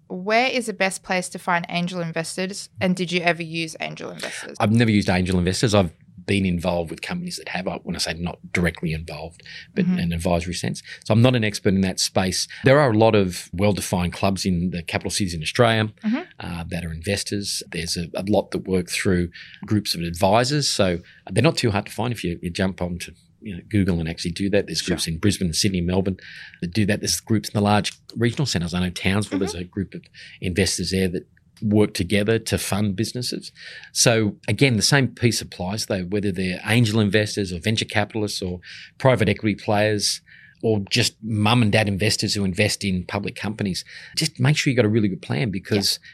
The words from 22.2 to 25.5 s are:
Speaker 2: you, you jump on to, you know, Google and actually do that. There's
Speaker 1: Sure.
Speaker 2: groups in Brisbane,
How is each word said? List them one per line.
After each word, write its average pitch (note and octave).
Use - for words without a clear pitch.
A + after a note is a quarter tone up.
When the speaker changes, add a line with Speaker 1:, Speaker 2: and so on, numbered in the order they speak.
Speaker 2:
you, E2+
you F2
jump F#2+
on F2
to, -
you G2
know, E2+
Google F#2+
and E2
actually E2+
do G2
that. G2+
There's E2
Speaker 1:
Sure. -
Speaker 2:
groups -
in E2
Brisbane, F#2+